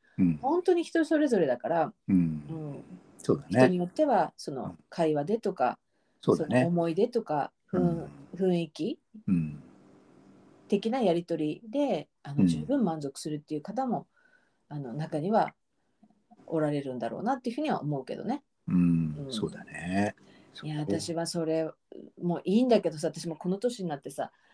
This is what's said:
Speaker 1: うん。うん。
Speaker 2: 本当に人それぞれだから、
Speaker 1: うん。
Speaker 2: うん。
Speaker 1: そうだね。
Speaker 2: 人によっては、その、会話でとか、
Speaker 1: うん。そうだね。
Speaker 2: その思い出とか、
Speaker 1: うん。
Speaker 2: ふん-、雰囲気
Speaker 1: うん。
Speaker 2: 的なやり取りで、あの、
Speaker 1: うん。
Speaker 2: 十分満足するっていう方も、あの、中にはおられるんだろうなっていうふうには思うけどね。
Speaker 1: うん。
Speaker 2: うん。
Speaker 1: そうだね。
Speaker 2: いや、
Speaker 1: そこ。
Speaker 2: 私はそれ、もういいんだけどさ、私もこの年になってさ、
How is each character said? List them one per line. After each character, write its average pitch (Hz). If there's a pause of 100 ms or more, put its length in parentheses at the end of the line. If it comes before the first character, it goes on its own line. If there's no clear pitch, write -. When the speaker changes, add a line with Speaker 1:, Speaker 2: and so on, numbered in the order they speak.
(200)
Speaker 1:
う -
ん。 92
う 87
ん。 -
Speaker 2:
本 320
当 381
に 339
人 330
そ 311
れ 294
ぞ 233
れ 160
だ 123
か -
ら、 156 (140)
Speaker 1:
う 98
ん。 -
Speaker 2:
う 85
ん。 151 (340)
Speaker 1:
そ -
う -
だ 143
ね。 127
Speaker 2:
人 -
に 180
よ 175
っ -
て 311
は、 208
そ -
の、 135 (140)
会 160
話 147
で 214
と 202
か、 - (480)
Speaker 1:
う -
ん。 -
そ -
う -
だ 160
ね。 127
Speaker 2:
そ -
の -
思 170
い 160
出 202
と 233
か、 151 (220)
Speaker 1:
う 185
ん。 165 (260)
Speaker 2:
ふ 185
ん-、 185
雰 180
囲 165
気 214 (280)
Speaker 1:
う -
ん。 78 (1040)
Speaker 2:
的 214
な 262
や 185
り 175
取 151
り 233
で、 220 (160)
あ 143
の、 143
Speaker 1:
う -
ん。 -
Speaker 2:
十 80
分 247
満 160
足 139
す 160
る 151
っ -
て 151
い -
う 151
方 220
も、 190 (640)
あ 147
の、 123
中 156
に 175
は 208 (920)
お 160
ら 151
れ 147
る 135
ん 123
だ 117
ろ 113
う 170
な 240
っ 254
て 254
い 240
う -
ふ -
う -
に 302
は 196
思 147
う -
け -
ど -
ね。 269 (240)
Speaker 1:
う -
ん。 82
Speaker 2:
う -
ん。 -
Speaker 1:
そ -
う -
だ -
ね。 95 (480)
Speaker 2:
い 151
や、 151
Speaker 1:
そ 151
こ。 196
Speaker 2:
私 160
は 165
そ 170
れ、 160 (520)
も 175
う -
い 190
い 254
ん 254
だ 220
け 175
ど 156
さ、 160
私 151
も 160
こ -
の 185
年 240
に 175
な 151
っ 143
て 139
さ、 - (220)